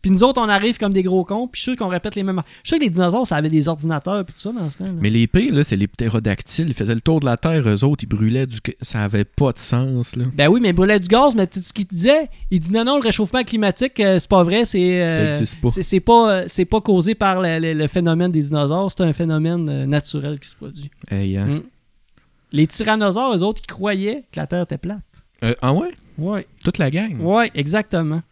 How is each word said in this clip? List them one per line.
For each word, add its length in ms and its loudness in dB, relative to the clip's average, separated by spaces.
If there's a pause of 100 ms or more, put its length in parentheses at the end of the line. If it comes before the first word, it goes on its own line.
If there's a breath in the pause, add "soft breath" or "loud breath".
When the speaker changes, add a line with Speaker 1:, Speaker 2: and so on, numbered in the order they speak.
Speaker 1:
Puis 100 0
nous 120 6
autres, 180 2
on 80 0
arrive 280 2
comme 160 -2
des 100 2
gros 220 2
cons, 220 -6
puis 120 -10
je 40 -6
suis 100 -4
sûr 40 -6
qu'on 140 -4
répète 240 -6
les 80 -4
mêmes... 180 -2 (220 loud breath)
Je 60 -10
suis 0 -
sûr 100 2
que 40 2
les 60 2
dinosaures, 380 0
ça 80 -2
avait 140 0
des 180 2
ordinateurs, 580 -4
puis 80 -20
tout 60 -16
ça, 120 -6
dans 180 -6
ce 80 -14
temps-là. 220 -6
Speaker 2:
Mais 100 2
les 180 2
pires, 260 2
là, 100 2
c'est 120 -2
les 120 0
ptérodactyles. 800 -2
Ils 40 -2
faisaient 220 -2
le 60 -4
tour 180 2
de 60 -2
la 120 0
Terre, 300 0
eux 160 2
autres, 200 0
ils 40 -10
brûlaient 400 0
du 180 -10
ca-, 160 -6
ça 220 -6
avait 220 0
pas 260 0
de 80 -8
sens, 560 -2
là. 180 -2
Speaker 1:
Ben 140 4
oui, 140 6
mais 80 2
ils 40 2
brûlaient 260 4
du 80 -4
gaz, 280 4
mais 120 4
tu 120 -8
sais 80 -10
ce 60 -10
qu'ils 120 -4
disaient ? 440 2 (200 soft breath)
Ils 100 2
disent, « 140 -4
Non, 100 2
non, 140 2
le 60 0
réchauffement 400 0
climatique, 560 -2
euh, 200 4
c'est 100 -6
pas 140 6
vrai, 220 2
c'est... 360 0
Euh, 300 0
Speaker 2:
Ça 60 -2
existe 240 -4
pas. 80 2
Speaker 1:
c'est, 140 -2
c'est 160 2
pas, 320 6
euh, 160 0
c'est 180 -2
pas 160 0
causé 340 2
par 260 0
le, 180 0
le, 140 -2
le 140 0
phénomène 440 0
des 100 2
dinosaures, 500 -2
c'est 120 -2
un 100 2
phénomène, 560 -2
euh, 160 -4
naturel 540 -4
qui 100 -18
se 60 -20
produit. » 340 -16 (220)
Speaker 2:
Hey, 260 -2
hein. 80 -2
Speaker 1:
Mm. 160 -2 (920)
Les 140 4
tyrannosaures, 680 0
eux 80 0
autres, 200 -2
ils 80 -16
croyaient 600 -4
que 80 -10
la 80 -6
Terre 160 -4
était 140 -8
plate. 220 -8 (440)
Speaker 2:
Euh, 180 0
ah 120 2
ouais ? 180 0 (260)
Speaker 1:
Ouais. 280 -4 (180)
Speaker 2:
Toute 160 -2
la 100 2
gang ? 320 -4
Speaker 1:
Ouais, 340 2
exactement. 680 -2 (100)